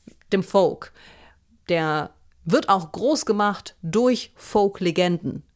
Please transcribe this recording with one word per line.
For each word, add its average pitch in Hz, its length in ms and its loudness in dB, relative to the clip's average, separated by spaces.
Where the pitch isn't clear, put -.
dem 190 100 2
Folk, - 500 0
der 156 400 -2
wird 208 240 2
auch 180 240 0
groß 254 320 0
gemacht 208 580 -2
durch 226 520 0
Folk-Legenden, 175 1080 -2